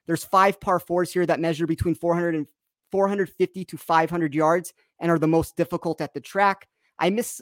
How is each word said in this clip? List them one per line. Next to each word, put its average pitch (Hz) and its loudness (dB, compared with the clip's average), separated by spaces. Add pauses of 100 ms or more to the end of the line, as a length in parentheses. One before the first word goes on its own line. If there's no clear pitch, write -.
There's 165 -2
five 196 2
par 180 0
fours 175 -2
here - 0
that 160 0
measure 165 -2
between 165 0
four 170 -2
hundred 170 0
and 151 -4 (420)
four 196 2
hundred 202 -2
fifty 185 -4
to - -14
five 165 2
hundred 160 -2
yards 156 0 (260)
and 170 0
are 165 2
the 156 0
most 160 0
difficult 165 -4
at 151 -8
the 131 -10
track. 196 0 (320)
I 170 2
mis-, 214 -4